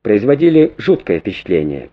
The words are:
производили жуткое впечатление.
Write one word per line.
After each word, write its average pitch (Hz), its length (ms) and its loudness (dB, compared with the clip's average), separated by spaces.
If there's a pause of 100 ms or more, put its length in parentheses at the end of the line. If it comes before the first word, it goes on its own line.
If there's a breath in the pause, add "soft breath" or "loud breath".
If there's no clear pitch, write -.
производили 143 760 2
жуткое 92 420 -2
впечатление. 78 720 -6